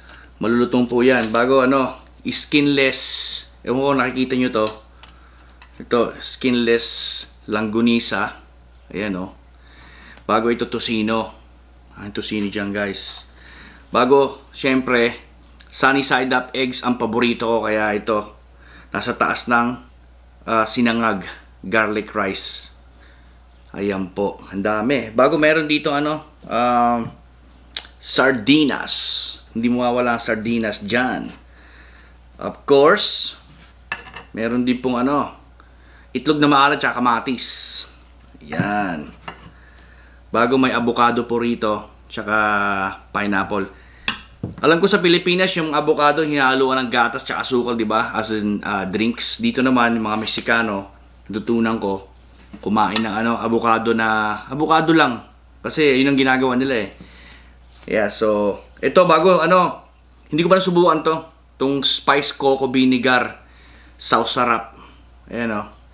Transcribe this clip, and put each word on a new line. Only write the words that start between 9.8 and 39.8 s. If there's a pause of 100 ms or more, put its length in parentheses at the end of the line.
Bago
ito,
tocino. (640)
Ang
tocino
dyan,
guys. (640)
Bago,
syempre, (480)
sunny
side
up
eggs
ang
paborito
ko.
Kaya
ito, (560)
nasa
taas
ng, (720)
ah,
sinangag (320)
garlic
rice. (1040)
Ayan
po. (160)
Ang
dami.
Bago,
meron
dito,
ano, (240)
um, (960)
sardinas. (560)
Hindi
mawawala
ang
sardinas
dyan. (1120)
Of
course, (960)
meron
din
pong,
ano, (720)
itlog
na
maalat
tsaka
kamatis. (640)
Yan. (1200)